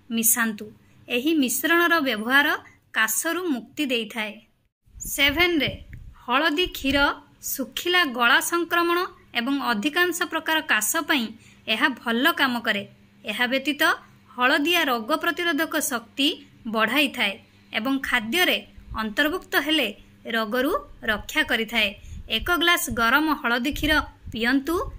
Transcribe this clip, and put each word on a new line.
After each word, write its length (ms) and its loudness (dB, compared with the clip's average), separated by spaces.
ମିଶାନ୍ତୁ। 560 0
ଏହି 280 -2
ମିଶ୍ରଣର 680 2
ବ୍ୟବହାର 460 2
କାଶରୁ 540 0
ମୁକ୍ତି 380 -4
ଦେଇଥାଏ। 480 -4
ସେଭେନରେ 760 2
ହଳଦୀ 500 0
କ୍ଷୀର 280 -2
ଶୁଖିଲା 560 -2
ଗଳା 300 4
ସଂକ୍ରମଣ 560 0
ଏବଂ 220 -2
ଅଧିକାଂଶ 520 0
ପ୍ରକାର 280 -2
କାଶ 240 2
ପାଇଁ 220 0
ଏହା 200 0
ଭଲ 360 0
କାମ 280 0
କରେ। 220 -2
ଏହା 240 -2
ବ୍ୟତୀତ 360 0
ହଳଦିଆ 520 2
ରୋଗ 340 -2
ପ୍ରତିରୋଧକ 560 0
ଶକ୍ତି 440 -2
ବଢ଼ାଇଥାଏ 680 0
ଏବଂ 280 -2
ଖାଦ୍ୟରେ 560 0
ଅନ୍ତର୍ଭୁକ୍ତ 680 -2
ହେଲେ 260 0
ରୋଗରୁ 440 0
ରକ୍ଷା 400 -2
କରିଥାଏ। 460 0
ଏକ 180 -2
ଗ୍ଲାସ 260 4
ଗରମ 340 2
ହଳଦୀ 360 0
କ୍ଷୀର 200 0
ପିଅନ୍ତୁ 460 0